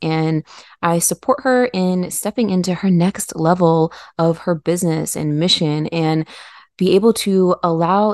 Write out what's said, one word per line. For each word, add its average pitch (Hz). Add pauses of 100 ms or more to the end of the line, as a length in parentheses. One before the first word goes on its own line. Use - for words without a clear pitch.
and 160 (380)
I 170
support -
her 254
in 180
stepping 214
into 180
her 190
next 175
level 165 (240)
of 165
her 175
business 165
and 151
mission 156
and 160 (480)
be 175
able 220
to 185
allow 180